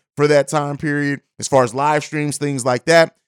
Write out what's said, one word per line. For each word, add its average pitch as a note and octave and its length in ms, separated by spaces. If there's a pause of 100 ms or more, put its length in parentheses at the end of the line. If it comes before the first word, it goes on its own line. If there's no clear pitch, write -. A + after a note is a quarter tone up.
(160)
for D3 100
that C#3+ 220
time D3 280
period C#3+ 440 (180)
as A2 80
far C3+ 160
as A2+ 100
live C#3+ 300
streams, D3 360
things C#3 260
like B2 220
that. E3 300 (120)